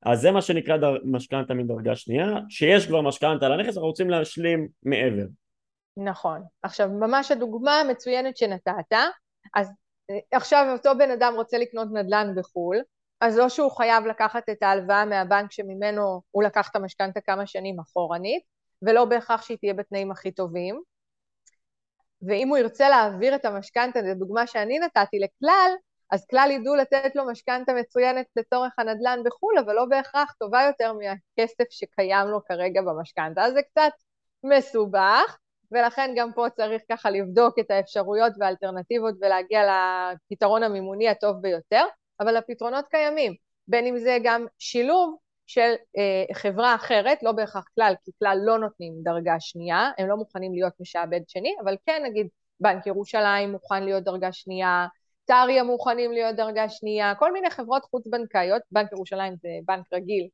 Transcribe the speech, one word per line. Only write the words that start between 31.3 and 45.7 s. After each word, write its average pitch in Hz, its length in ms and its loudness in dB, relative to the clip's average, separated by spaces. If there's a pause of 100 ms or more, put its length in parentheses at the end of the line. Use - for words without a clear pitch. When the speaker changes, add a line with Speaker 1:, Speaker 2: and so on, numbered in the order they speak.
Speaker 2:
שקיים 196 580 0
לו 208 180 -2
כרגע 180 360 -2
במשכנתא. 160 580 -6
אז 240 140 2
זה 285 80 2 (100)
קצת 311 200 4 (520)
מסובך, 226 960 2 (340)
ולכן 240 440 0
גם 233 180 -2
פה 233 220 0
צריך 220 340 -4
ככה 226 200 -2
לבדוק 202 500 2
את 214 120 0
האפשרויות 202 680 0
והאלטרנטיבות 190 840 -4
ולהגיע 190 400 2 (720)
לפתרון 214 320 2
המימוני 202 460 -2
הטוב 202 320 0
ביותר, 190 440 2 (340)
אבל 226 180 2
הפתרונות 240 500 -6
קיימים, 302 460 0 (340)
בין 240 180 2
אם 247 140 -2
זה 247 240 2
גם 233 220 2 (140)
שילוב 311 580 0 (280)
של, 233 280 2 (240)